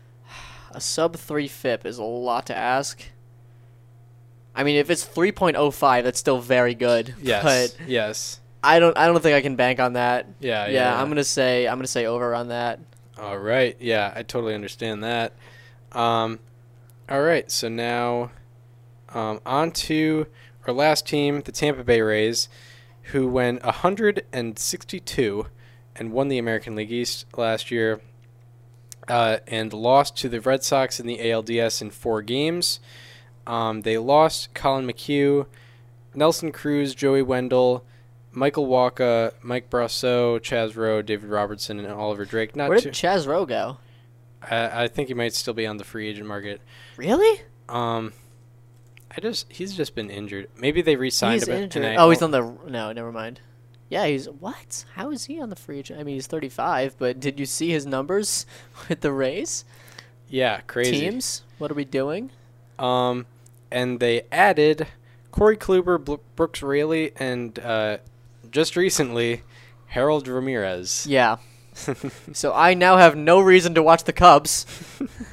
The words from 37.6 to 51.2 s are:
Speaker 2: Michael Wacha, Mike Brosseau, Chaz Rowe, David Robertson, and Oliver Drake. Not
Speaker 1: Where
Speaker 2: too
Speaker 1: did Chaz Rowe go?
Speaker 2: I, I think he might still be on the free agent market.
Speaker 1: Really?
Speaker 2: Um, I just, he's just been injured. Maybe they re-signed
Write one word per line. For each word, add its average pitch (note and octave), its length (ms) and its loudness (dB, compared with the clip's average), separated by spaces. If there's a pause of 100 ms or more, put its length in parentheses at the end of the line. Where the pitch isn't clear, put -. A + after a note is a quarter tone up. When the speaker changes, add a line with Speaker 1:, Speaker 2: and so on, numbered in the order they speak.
Speaker 2:
Michael C#3+ 360 0
Wacha, B2 760 2
Mike B2 280 -8
Brosseau, A#2+ 720 0
Chaz A2+ 380 -4
Rowe, A2 240 0
David G#2 280 -4
Robertson, G#2 480 -4
and G2+ 140 -8
Oliver G#2 320 -6
Drake. A2 320 -4
Not C#3+ 140 -2
Speaker 1:
Where G3 100 4
Speaker 2:
too A#3+ 120 2
Speaker 1:
did - 20 -12
Chaz E3+ 340 0
Rowe E3 180 0
go? A#2 340 -6 (720)
Speaker 2:
I, A#2 340 -2
I A#2+ 40 -2
think C3 220 -6
he B2+ 40 -6
might A#2 200 -4
still - 200 -6
be A2 140 -4
on G#2+ 80 -8
the G2+ 80 -12
free G#2+ 240 -10
agent G#2 180 -10
market. G2+ 360 -10 (340)
Speaker 1:
Really? E4+ 460 2 (260)
Speaker 2:
Um, A#2 460 -4 (960)
I - 80 -18
just, A3 320 -8
he's F#3+ 240 -12
just D#3+ 180 -6
been G#2+ 160 -8
injured. G2 380 -12 (100)
Maybe D3+ 240 0
they D#3 140 4
re-signed B2+ 460 0